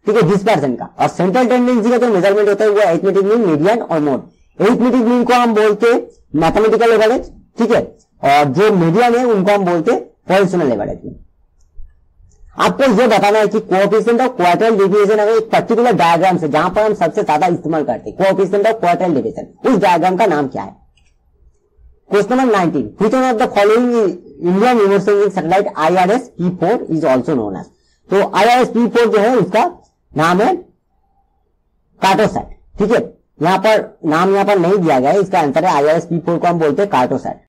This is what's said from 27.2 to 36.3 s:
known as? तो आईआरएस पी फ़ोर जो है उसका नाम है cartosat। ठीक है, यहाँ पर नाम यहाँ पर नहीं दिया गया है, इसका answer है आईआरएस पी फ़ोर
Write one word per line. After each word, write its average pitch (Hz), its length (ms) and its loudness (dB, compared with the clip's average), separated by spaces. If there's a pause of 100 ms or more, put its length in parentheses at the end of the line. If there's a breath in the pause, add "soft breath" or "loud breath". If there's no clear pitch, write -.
known 104 180 -6
as? 90 100 -14 (420)
तो 196 260 0
आईआरएस 240 340 2
पी 240 200 0
फ़ोर 233 200 2
जो 208 100 0
है 220 180 2
उसका 208 280 0 (480)
नाम 170 300 0
है 381 120 0 (1500)
cartosat। 190 560 -2 (220)
ठीक 202 120 0
है, 240 100 2 (420)
यहाँ 180 160 0
पर 214 200 2 (280)
नाम 170 280 0
यहाँ 196 100 0
पर 202 140 0
नहीं 175 160 2
दिया 160 260 0
गया 131 100 0
है, 190 100 2
इसका 190 200 -2
answer 151 240 0
है 180 80 2
आईआरएस 156 320 2
पी 170 140 -4
फ़ोर 170 200 -2